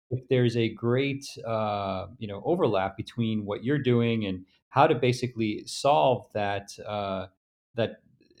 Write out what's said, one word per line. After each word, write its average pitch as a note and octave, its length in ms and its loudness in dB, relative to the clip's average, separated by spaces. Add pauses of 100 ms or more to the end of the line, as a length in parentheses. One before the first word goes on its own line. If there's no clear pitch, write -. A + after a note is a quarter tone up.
if B2 200 -6
there's B2 260 4
a A2+ 140 2
great, C3+ 560 0 (200)
uh, G2+ 600 -2 (120)
you A2 120 -8
know, G2 160 -10
overlap B2 500 0
between A2 500 -4
what G2+ 200 -4
you're C#3+ 180 0 (100)
doing A#2 320 2
and F#2 200 -6 (240)
how C#3+ 180 6
to D#3 80 4
basically A#2+ 720 -2
solve C#3 680 2
that, G2+ 340 -2 (200)
uh, G2 380 -4 (500)
that, A2+ 220 -2 (440)